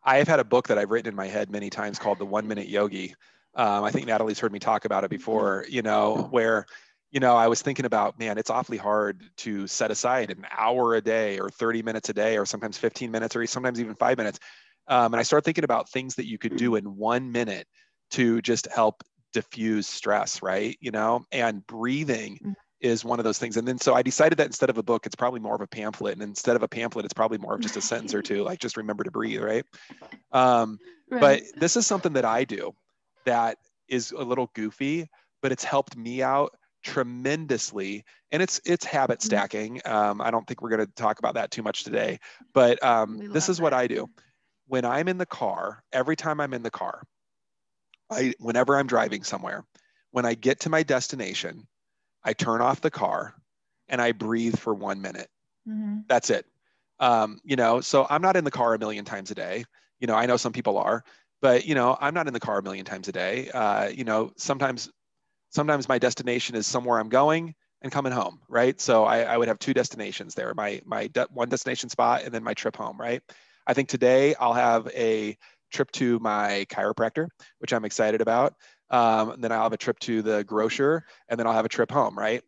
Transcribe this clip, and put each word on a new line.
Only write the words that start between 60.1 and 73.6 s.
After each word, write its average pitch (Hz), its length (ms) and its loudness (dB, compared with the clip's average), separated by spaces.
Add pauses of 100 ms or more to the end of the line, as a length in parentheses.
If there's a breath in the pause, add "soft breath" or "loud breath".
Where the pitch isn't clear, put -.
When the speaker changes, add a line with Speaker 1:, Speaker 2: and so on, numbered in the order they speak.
Speaker 1:
I 117 120 4
know 123 100 4
some 117 160 -2
people 107 260 0
are, 113 260 0 (380 soft breath)
but, 127 240 6
you 156 80 0
know, 127 260 4
I'm 147 140 -2
not 165 140 0
in 123 60 -6
the 117 60 -4
car 104 180 -2
a 98 40 -2
million 95 220 -10
times 95 240 -10
a 95 40 -8
day. 95 380 -4
Uh, 104 380 2
you 131 160 -8
know, 110 320 0
sometimes 131 540 -4 (600)
sometimes 147 380 0
my 131 100 4
destination 120 580 0
is 107 100 -2
somewhere 123 320 0
I'm 110 100 -2
going 156 460 2 (280)
and 131 100 -10
coming 135 200 -2
home, 107 360 -4
right? 127 320 2
So 113 240 6
I, 117 180 4
I 120 140 0
would 117 120 2
have 107 100 0
two - 160 -2
destinations 107 600 -4
there, 113 200 -6
my, 104 300 -4
my 110 240 -6
de-, - 240 0
one 120 160 -2
destination 127 400 -4
spot 120 360 2
and 127 80 -8
then 113 100 -6
my 113 120 -4
trip - 220 -4
home, 110 220 -10
right? 120 240 -6 (440 soft breath)